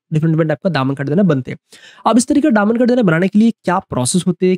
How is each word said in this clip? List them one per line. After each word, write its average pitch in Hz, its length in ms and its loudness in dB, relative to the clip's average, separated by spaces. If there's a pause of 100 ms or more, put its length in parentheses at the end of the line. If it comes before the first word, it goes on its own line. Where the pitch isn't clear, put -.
(140)
डिफरेंट, 160 200 0
डिफरेंट 160 160 0
टाइप 147 140 -4
का 196 60 -2
दामन 139 260 -2
का 139 80 -8
डिजाइन 165 240 0
बनते 135 240 -2
हैं। - 60 -14 (500)
अब 330 100 2
इस 247 100 0
तरीके 302 200 2
का 285 40 2
दामन 214 260 2
का 247 80 0
डिजाइन 247 200 2
बनाने 170 220 2
के 208 120 0
लिए 226 120 4
क्या 180 280 -4
प्रोसेस 127 480 -4
होते 185 220 0
हैं, 185 80 0